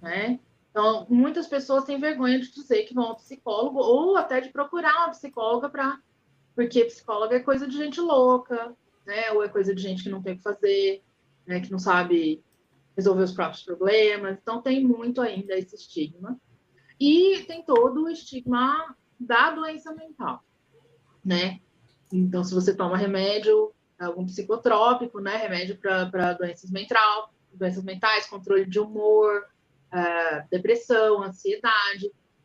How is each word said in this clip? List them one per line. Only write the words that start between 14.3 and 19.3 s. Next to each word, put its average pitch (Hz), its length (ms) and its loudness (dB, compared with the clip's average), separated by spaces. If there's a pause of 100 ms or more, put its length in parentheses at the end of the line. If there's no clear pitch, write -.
Então, 233 220 -8
tem 262 240 0
muito 240 340 0
ainda 196 380 -4
esse 185 180 -8
estigma. 175 640 -10 (600)
E 349 460 4
tem 330 160 -14
todo 262 400 4
o 330 60 -2
estigma 262 840 -4 (240)
da 240 300 2